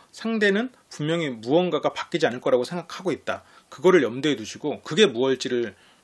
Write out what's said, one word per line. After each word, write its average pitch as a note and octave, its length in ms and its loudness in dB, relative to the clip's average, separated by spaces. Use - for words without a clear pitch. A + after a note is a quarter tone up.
상대는 A3 600 -2
분명히 D#3+ 400 -4
무언가가 C#3+ 640 0
바뀌지 - 340 -2
않을 B2 140 -2
거라고 B2+ 240 2
생각하고 F3 480 -8
있다, - 320 -8
그거를 F3+ 340 4
염두에 C3+ 340 0
두시고 G#2+ 440 -8
그게 F3+ 240 2
무엇일지를 B2 720 0